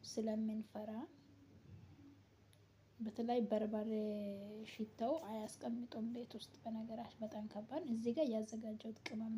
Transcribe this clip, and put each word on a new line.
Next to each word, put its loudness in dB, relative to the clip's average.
ስለምንፈራ 0
በተለይ 4
በርበሬ 4
ሽታው 0
አያስቀምጡም -2
ቤት -4
ውስጥ። -8
በነገራችን -4
በጣም -2
ከባድ። -2
እዚህ 4
ጋር 6
ያዘጋጀሁት -2
ቅመም -2